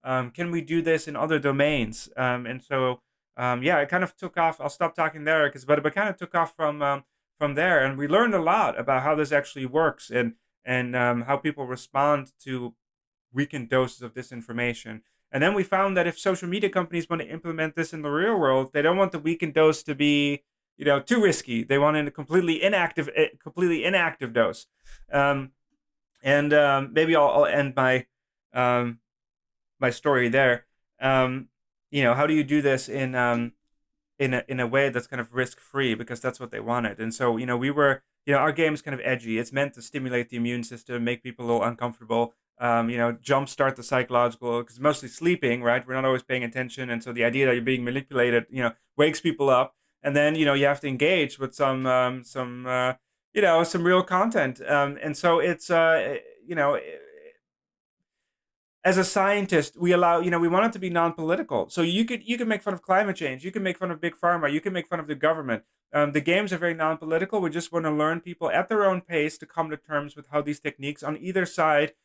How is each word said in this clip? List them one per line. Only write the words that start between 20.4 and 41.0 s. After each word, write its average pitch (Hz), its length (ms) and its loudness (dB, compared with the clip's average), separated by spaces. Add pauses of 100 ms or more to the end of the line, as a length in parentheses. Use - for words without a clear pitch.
you 143 80 -12
know, 143 160 4
too 233 220 2
risky. 123 400 2
They 139 160 0
wanted 151 300 2
a - 20 -8
completely 165 520 0
inactive, 175 540 0
a 151 140 2 (120)
completely 165 420 -2
inactive 165 480 -2
dose. 113 340 0 (460)
Um, 139 400 0 (720)
and, 143 300 2
um, 139 400 4
maybe 160 220 4
I'll, 147 140 6
I'll 143 180 6
end 135 300 0
my, 127 300 2 (460)
um, 123 460 0 (800)
my 127 120 0
story 123 380 2
there. 123 380 2 (340)
Um, 131 480 0 (420)
you 143 120 0
know, 120 120 6
how 143 120 2
do 156 80 2
you 151 80 2
do 143 180 2
this 135 280 0
in, 127 260 -4
um, 120 380 0 (680)
in 131 160 0
a, 123 140 -2
in 127 100 -6
a 123 80 0
way 135 220 2
that's 120 180 -4
kind 123 140 -10
of 120 140 -10
risk-free? 127 600 -2
Because 117 260 -10
that's 131 200 -6
what 120 100 -12
they 107 100 -10
wanted. 113 380 -4
And 113 160 -6
so, 120 220 0
you 127 100 -4
know, 123 100 -2
we 131 140 -2
were, 143 320 2 (240)
you 143 60 2
know, 139 60 4
our 147 140 2
game 156 220 0
is 147 80 -10
kind 143 120 -8
of 123 100 -10
edgy. 117 340 -2
It's 117 140 -6
meant 139 220 -4
to 117 80 -20
stimulate 123 480 -6
the 123 60 -10
immune 120 280 -4
system, 120 400 -8